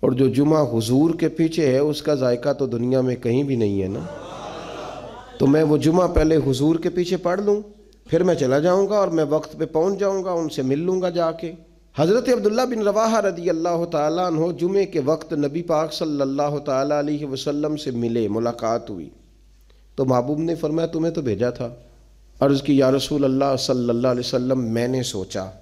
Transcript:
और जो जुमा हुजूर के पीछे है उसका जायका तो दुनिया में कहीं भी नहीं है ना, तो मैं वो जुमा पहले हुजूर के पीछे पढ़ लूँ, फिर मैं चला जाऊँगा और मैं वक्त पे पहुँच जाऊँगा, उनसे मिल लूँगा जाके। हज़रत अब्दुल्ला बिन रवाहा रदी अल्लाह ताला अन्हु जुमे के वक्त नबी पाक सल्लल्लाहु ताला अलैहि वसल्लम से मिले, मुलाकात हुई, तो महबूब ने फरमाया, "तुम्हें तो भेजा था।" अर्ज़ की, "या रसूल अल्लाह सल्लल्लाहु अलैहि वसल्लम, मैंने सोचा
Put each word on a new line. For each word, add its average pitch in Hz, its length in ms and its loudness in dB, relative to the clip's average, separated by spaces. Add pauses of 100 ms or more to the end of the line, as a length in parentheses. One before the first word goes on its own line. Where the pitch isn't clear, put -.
और 131 120 4
जो 131 160 4
जुमा 147 360 4
हुजूर 123 500 2
के 165 140 0
पीछे 160 360 0
है 131 180 4
उसका 151 320 0
जायका 127 380 0
तो 139 140 -2
दुनिया 123 340 0
में 127 160 0
कहीं 127 260 0
भी 135 120 -2
नहीं 101 240 2
है 92 100 -2
ना, 123 160 -6 (1300)
तो 135 60 4
मैं 151 180 6
वो 151 140 4
जुमा 165 300 4
पहले 160 300 4
हुजूर 139 400 2
के 170 120 -2
पीछे 180 280 -2
पढ़ 180 220 -2
लूँ, 208 220 0 (440)
फिर 170 160 2
मैं 180 140 4
चला 135 240 2
जाऊँगा 190 360 2
और 190 140 2
मैं 160 160 2
वक्त 147 320 -2
पे 156 80 -2
पहुँच 165 320 0
जाऊँगा, 190 360 -2
उनसे 156 300 -4
मिल 135 160 0
लूँगा 180 320 0
जाके। 165 400 -2 (440)
हज़रत 196 340 2
अब्दुल्ला 226 360 2
बिन 233 160 -2
रवाहा 220 380 2
रदी 180 300 -2
अल्लाह 170 360 0
ताला 165 400 0
अन्हु 165 280 0
जुमे 190 320 0
के 175 160 -2
वक्त 156 340 -2
नबी 143 280 -2
पाक 160 280 0
सल्लल्लाहु 147 680 -2
ताला 143 380 0
अलैहि 147 280 -2
वसल्लम 147 500 -4
से 147 160 -6
मिले, 117 380 0
मुलाकात 113 600 -2
हुई, 85 200 -10 (880)
तो 139 80 0
महबूब 131 340 0
ने 165 160 -2
फरमाया, 160 320 -2
"तुम्हें 165 260 -2
तो 165 80 -4
भेजा 117 300 0
था।" 120 160 -8 (680)
अर्ज़ 139 260 2
की, 139 180 2
"या 131 100 6
रसूल 139 340 0
अल्लाह 135 340 2
सल्लल्लाहु 123 560 0
अलैहि 120 140 -4
वसल्लम, 131 300 0 (120)
मैंने 123 340 0
सोचा 95 400 -6 (180)